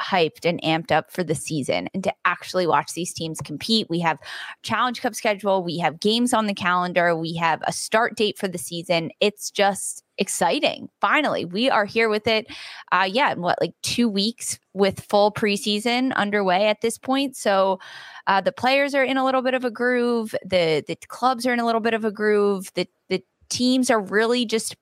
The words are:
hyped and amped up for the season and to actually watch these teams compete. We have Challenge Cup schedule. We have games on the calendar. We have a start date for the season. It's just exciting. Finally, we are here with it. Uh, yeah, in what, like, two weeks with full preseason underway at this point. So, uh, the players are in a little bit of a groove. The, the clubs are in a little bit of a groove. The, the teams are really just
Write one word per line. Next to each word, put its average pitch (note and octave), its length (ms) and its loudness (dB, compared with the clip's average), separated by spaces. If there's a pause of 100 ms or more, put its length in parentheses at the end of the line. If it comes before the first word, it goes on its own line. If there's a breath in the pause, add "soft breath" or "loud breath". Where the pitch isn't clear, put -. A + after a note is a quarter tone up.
hyped E3+ 480 0
and E3+ 140 -2
amped D#3+ 300 0
up D3+ 180 2
for F#3 140 -4
the D#3 100 -2
season B2 580 -2
and F#3+ 120 -6
to - 100 0 (100)
actually F3+ 440 0
watch D3 240 0
these F3 200 -8
teams D#3+ 280 -8
compete. G#3+ 500 -2
We E3+ 80 -2
have E3 180 0 (460 loud breath)
Challenge A#3 400 -2
Cup A3+ 140 -4
schedule. G3 480 0
We E3+ 140 -4
have E3 200 0
games A#3 340 2
on A3 140 2
the G3+ 80 -2
calendar. F3+ 640 2
We E3 180 -4
have E3 320 0
a F3 60 0
start - 420 0
date G#3+ 240 0
for G#3 80 -4
the F3 120 -6
season. E3+ 600 -2
It's - 320 0
just - 540 0 (160)
exciting. G#3 680 0 (120)
Finally, G#3+ 440 0
we G3+ 260 0
are G#3 140 2
here A3+ 240 0
with G#3+ 180 -2
it. A3 200 0 (440 loud breath)
Uh, F#3+ 180 2
yeah, A3 240 2
in - 80 -6
what, F3 200 0
like, F3 220 0
two - 260 0
weeks G3+ 500 -2 (140)
with F#3+ 280 2
full G#3 300 4
preseason G#3+ 840 0
underway G3+ 520 2
at G#3+ 140 0
this A3+ 180 -2
point. C4+ 380 -2
So, F#3+ 420 2 (480 loud breath)
uh, G3 140 2
the F#3 100 0
players C4+ 460 2
are C4+ 80 4
in C4 120 0
a C4 80 2
little C4 180 2
bit B3+ 120 0
of B3+ 100 -2
a B3 60 -2
groove. A#3+ 640 0 (100)
The, E3 440 2
the E3 80 -6 (100)
clubs A#3+ 400 -2
are B3 60 2
in A#3+ 80 0
a A#3 40 -2
little A3+ 160 0
bit A3 140 0
of A3 100 -2
a A3 60 0
groove. G3+ 640 0
The, F3+ 140 -2 (200)
the F#3 140 -2 (260)
teams B3+ 420 2
are A3+ 100 4
really A3+ 440 2
just A3 380 -2